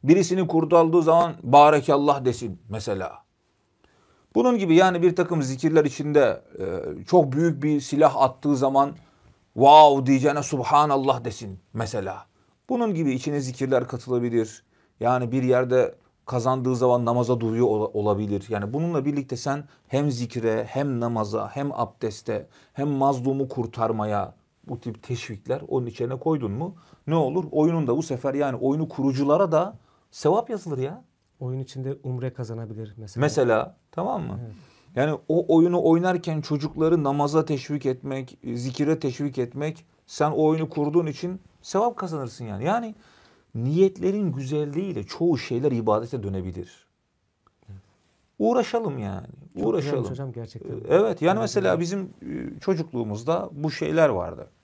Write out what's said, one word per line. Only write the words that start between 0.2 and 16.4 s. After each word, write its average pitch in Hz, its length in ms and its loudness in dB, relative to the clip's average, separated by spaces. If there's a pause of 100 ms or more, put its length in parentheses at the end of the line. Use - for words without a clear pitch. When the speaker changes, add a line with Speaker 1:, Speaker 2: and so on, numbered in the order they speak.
Speaker 1:
kurtardığı 160 540 4
zaman 165 420 4
"Barekallah" 143 800 6
desin 117 440 -4
mesela. 101 560 -8 (1080)
Bunun 240 220 4
gibi 175 180 4
yani 180 260 6
bir 175 140 4
takım 165 260 0
zikirler 151 440 2
içinde, 143 580 2 (160)
e, 87 440 -8
çok 160 280 4
büyük 147 320 0
bir 151 180 2
silah 143 340 2
attığı 135 400 0
zaman 135 400 2 (580)
"Wow" 139 520 10
diyeceğine 139 380 2
"Subhanallah" 139 840 0
desin 101 340 -10 (140)
mesela. 98 520 -6 (440)
Bunun 233 240 0
gibi 160 180 0
içine 143 280 -4
zikirler 127 480 -2
katılabilir. 120 760 -2 (360)
Yani 123 320 0
bir 131 120 0
yerde 127 520 2 (300)
kazandığı 127 500 0